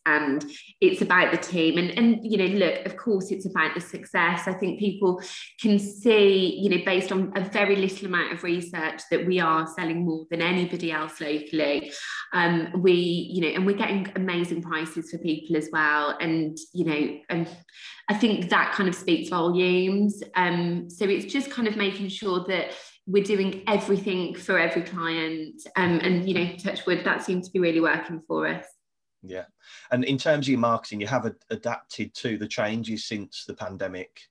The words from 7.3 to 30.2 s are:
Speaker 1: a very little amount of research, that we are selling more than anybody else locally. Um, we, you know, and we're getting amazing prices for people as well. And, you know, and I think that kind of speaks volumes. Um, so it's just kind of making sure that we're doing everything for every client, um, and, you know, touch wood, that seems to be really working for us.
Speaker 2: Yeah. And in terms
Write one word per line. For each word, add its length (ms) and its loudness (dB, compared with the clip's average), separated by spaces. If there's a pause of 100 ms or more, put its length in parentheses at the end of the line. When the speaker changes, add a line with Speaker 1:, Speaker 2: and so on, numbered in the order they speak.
Speaker 1:
a 60 -2
very 340 2
little 320 -2
amount 260 -2
of 100 -10
research, 580 -4 (100)
that 160 2
we 120 2
are 360 2
selling 300 -2
more 260 -2
than 100 -2
anybody 500 0
else 300 -6
locally. 720 -2 (420)
Um, 480 2
we, 120 8
you 480 0
know, 80 2
and 140 -2
we're 140 2
getting 380 -2
amazing 480 -2
prices 480 -6
for 80 -8
people 360 -2
as 160 0
well. 480 2
And, 380 0 (160)
you 120 0
know, 340 0 (100)
and 180 -2 (640)
I 60 2
think 340 2
that 240 4
kind 160 2
of 60 -4
speaks 340 0
volumes. 920 2 (120)
Um, 540 0
so 160 -4
it's 260 0
just 200 -2
kind 160 -2
of 100 -2
making 300 -2
sure 400 -4
that 240 -2 (400)
we're 120 4
doing 440 0
everything 680 0
for 220 0
every 260 2
client, 800 -4 (140)
um, 260 4
and, 260 2
you 60 0
know, 220 -2
touch 300 -6
wood, 180 0
that 200 0
seems 240 -2
to 40 -18
be 80 0
really 220 4
working 440 0
for 220 -2
us. 180 -6 (560)
Speaker 2:
Yeah. 240 -12 (460)
And 140 2
in 120 0
terms 280 2